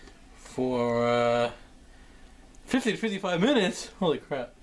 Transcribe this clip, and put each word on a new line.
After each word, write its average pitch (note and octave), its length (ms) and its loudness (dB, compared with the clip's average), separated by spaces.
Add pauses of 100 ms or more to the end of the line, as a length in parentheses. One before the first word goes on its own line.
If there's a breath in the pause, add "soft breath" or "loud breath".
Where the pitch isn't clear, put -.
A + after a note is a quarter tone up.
(380 loud breath)
for, A#2+ 720 -2
uh, A#2+ 440 2 (1120 loud breath)
fifty B3 260 0
to E3 60 -2
fifty-five F#3+ 440 -2
minutes. A#3 580 2
Holy D#3 180 2
crap. C3 460 -8